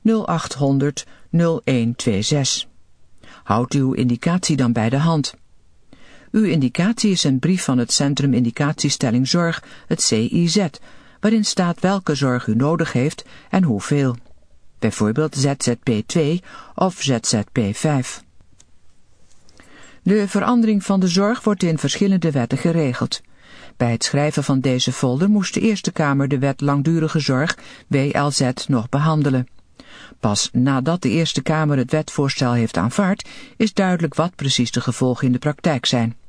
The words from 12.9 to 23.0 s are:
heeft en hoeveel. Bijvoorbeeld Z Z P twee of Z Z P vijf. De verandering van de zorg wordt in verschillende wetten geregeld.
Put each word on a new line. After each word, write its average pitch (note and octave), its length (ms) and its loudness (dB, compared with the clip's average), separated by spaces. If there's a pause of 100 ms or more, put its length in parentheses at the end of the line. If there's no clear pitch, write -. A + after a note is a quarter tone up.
heeft C3 320 -2 (240)
en F#3+ 140 2
hoeveel. C3 520 0 (640)
Bijvoorbeeld A2+ 560 0
Z C#3 220 0
Z - 160 -2 (100)
P A#3+ 60 0 (160)
twee D#3+ 380 0 (320)
of F#3 260 -2
Z C3 200 0
Z A2 200 0 (100)
P - 80 0 (120)
vijf. - 520 -2 (1800)
De G3+ 240 2
verandering A3 560 2
van G3 160 2
de F#3 80 2
zorg G3 360 0
wordt G3+ 200 2
in E3 140 0
verschillende F#3 540 0
wetten C#3 260 -2
geregeld. D#3 640 -2 (560)